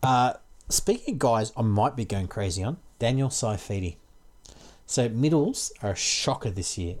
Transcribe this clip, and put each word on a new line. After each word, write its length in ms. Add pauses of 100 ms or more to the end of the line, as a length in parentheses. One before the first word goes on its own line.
Uh, 300 (360)
speaking 460
of 40
guys 380
I 60
might 320
be 100
going 220
crazy 360
on, 140 (220)
Daniel 300
Saifiti. 680 (920)
So 220
middles 640 (100)
are 120
a 20
shocker 560
this 260
year. 240